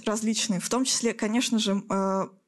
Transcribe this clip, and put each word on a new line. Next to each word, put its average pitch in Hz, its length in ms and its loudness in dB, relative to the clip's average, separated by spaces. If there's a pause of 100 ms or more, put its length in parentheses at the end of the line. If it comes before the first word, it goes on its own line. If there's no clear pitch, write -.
различны. 220 540 0
В - 100 -6
том 254 160 2
числе, 233 280 0
конечно 226 460 0
же, 196 300 0
а, 190 400 0 (180)